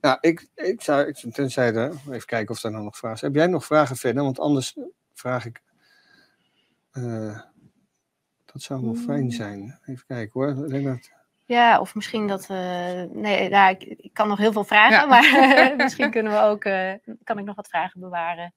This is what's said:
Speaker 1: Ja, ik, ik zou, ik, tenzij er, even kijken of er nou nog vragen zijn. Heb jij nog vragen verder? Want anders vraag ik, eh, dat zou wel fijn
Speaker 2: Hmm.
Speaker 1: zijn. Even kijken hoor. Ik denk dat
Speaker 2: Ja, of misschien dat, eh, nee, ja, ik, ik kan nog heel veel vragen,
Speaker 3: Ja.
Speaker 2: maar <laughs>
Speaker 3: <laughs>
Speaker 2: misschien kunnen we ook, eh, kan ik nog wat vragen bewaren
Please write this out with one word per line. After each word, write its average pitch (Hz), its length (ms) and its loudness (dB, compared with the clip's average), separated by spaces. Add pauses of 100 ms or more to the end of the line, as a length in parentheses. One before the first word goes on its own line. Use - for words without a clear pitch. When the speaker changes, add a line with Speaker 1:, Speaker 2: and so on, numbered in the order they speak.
Speaker 1:
Ja, 131 200 2
ik, 165 340 0
ik 233 260 -6
zou, 143 260 0
ik, 147 80 -10
tenzij 123 580 -4
er, 123 200 -4 (180)
even 117 140 -12
kijken 110 300 -6
of - 80 -16
er 110 80 -6
nou 107 120 -10
nog 104 140 -14
vragen 113 200 -10
zijn. 143 140 -4
Heb 139 100 2
jij 175 80 2
nog 170 160 -4
vragen 147 300 2
verder? 127 280 -2
Want 135 160 -4
anders 147 380 -2 (360)
vraag 123 320 -8
ik, 113 160 -18 (1300)
eh, 113 480 -10 (1040)
dat - 160 -20
zou 135 220 -10
wel 113 120 -4
fijn 120 260 -4
Speaker 2:
Hmm. 127 100 -2
Speaker 1:
zijn. 104 540 -12
Even 127 200 -16
kijken 113 280 -12
hoor. 135 160 -2 (160)
Ik 151 40 -10
denk 139 160 -6
dat 127 260 -8 (340)
Speaker 2:
Ja, 240 340 4
of - 160 -6
misschien 214 320 -6
dat, 196 220 -4
eh, 180 520 -6 (100)
nee, 208 380 -2
ja, 196 200 6
ik, 190 140 -4
ik - 300 -18
kan 214 140 0
nog 202 100 -2
heel 214 140 2
veel 208 120 -2
vragen, 214 340 6
Speaker 3:
Ja. 294 80 4
Speaker 2:
maar 269 680 6
<laughs> - 0 -
Speaker 3:
<laughs> 277 100 0
Speaker 2:
misschien 262 260 -2
kunnen 220 200 -2
we 214 80 2
ook, 208 240 2
eh, 190 300 -2 (300)
kan 220 160 -6
ik 196 60 -10
nog 202 100 -12
wat 208 120 -16
vragen 180 320 -6
bewaren 175 580 -8